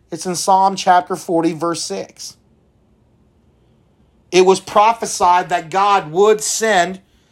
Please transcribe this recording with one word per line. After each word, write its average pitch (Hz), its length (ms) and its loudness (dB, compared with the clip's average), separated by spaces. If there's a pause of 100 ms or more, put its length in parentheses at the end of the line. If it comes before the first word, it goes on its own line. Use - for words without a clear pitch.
It's 165 160 -12
in 180 100 -6
Psalm 190 400 0
chapter 180 400 2
forty, 165 380 -2
verse 165 300 -6
six. - 520 -12 (2000)
It 185 160 4
was 185 120 4
prophesied 202 880 0
that 170 200 -4
God 190 420 0
would 208 300 2
send 190 600 -2 (300)